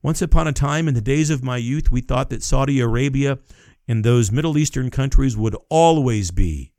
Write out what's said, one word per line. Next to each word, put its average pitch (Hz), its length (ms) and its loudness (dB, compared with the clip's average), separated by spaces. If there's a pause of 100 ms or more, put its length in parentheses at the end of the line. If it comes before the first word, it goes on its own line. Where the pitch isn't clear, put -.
Once 160 200 -2
upon 165 260 2
a 147 60 -2
time, 147 340 -2
in 143 60 0
the 117 80 -2
days 147 280 0
of 139 140 -2
my 123 140 -4
youth, 123 340 0
we - 100 0
thought 127 280 -4
that 120 140 -8
Saudi 135 360 0
Arabia 131 600 0 (480)
and 113 160 -2
those 117 280 2
Middle 151 260 0
Eastern 135 320 -2
countries 131 460 2
would 110 200 -2 (140)
always 127 640 2
be 82 480 -2